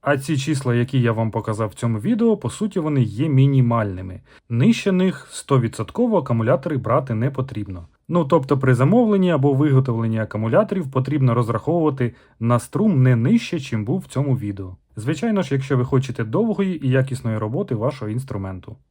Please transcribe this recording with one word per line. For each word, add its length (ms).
А 160
ці 200
числа, 380
які 260
я 100
вам 200
показав 380
в 40
цьому 260
відео, 380
по 120
суті, 300
вони 240
є 260
мінімальними. 920
Нижче 420
них 400
стовідсотково 840
акумулятори 600
брати 360
не 180
потрібно. 560
Ну, 180
тобто 340
при 140
замовленні 580
або 220
виготовленні 680
акумуляторів 720
потрібно 420
розраховувати 840
на 200
струм 440
не 120
нижче, 440
чим 260
був 140
в 80
цьому 300
відео. 400
Звичайно 460
ж, 120
якщо 240
ви 80
хочете 380
довгої 640
і 40
якісної 480
роботи 380
вашого 360
інструменту. 680